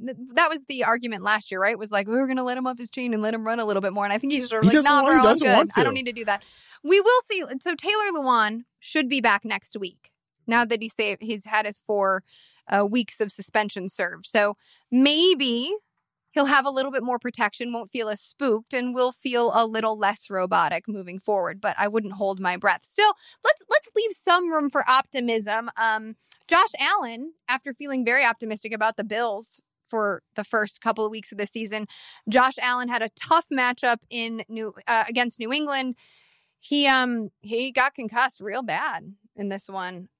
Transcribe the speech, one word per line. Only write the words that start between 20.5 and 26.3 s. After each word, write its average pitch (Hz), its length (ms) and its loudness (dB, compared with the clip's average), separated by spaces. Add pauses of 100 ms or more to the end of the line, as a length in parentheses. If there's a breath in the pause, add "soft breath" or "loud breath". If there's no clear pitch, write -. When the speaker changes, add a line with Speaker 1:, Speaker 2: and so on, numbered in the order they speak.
Speaker 1:
moving 190 300 -10
forward. 190 420 -2
But 202 180 -2
I 208 100 0
wouldn't 208 260 -4
hold 196 260 -4
my 180 160 -2
breath. 180 280 0
Still, 415 280 4 (320 soft breath)
let's, 571 240 2
let's - 280 2
leave 440 160 0
some 349 380 2
room 294 200 0
for - 180 -2
optimism. 233 880 0
Um, 220 400 -2 (300 loud breath)